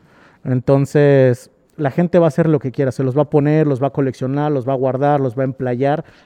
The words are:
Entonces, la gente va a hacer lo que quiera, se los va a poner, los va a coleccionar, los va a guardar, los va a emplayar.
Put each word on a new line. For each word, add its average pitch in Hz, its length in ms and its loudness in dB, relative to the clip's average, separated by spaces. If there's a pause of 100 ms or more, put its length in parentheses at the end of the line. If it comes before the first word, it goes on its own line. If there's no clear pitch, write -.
(420)
Entonces, 139 1080 2 (260)
la 147 140 -4
gente 175 280 0
va 170 80 4
a - 20 0
hacer 160 200 0
lo 151 120 0
que 131 120 -6
quiera, 131 200 -2
se 139 120 -4
los 127 120 -4
va 147 60 2
a - 80 -6
poner, 151 360 2
los 131 160 -2
va 139 60 -2
a 131 40 -6
coleccionar, 139 580 -4
los 131 160 -4
va 135 60 -2
a 135 40 -2
guardar, 135 440 0
los 127 160 -4
va 135 60 -4
a - 20 -2
emplayar. 131 600 -4 (220)